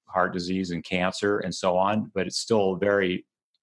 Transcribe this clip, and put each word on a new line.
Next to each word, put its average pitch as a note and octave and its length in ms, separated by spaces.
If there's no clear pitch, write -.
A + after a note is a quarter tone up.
heart F#2 260
disease F#2 380
and E2 120
cancer F#2+ 560
and F2+ 160
so F2+ 220
on, G#2 360
but F#2 140
it's - 120
still G2 360
very, F#2+ 500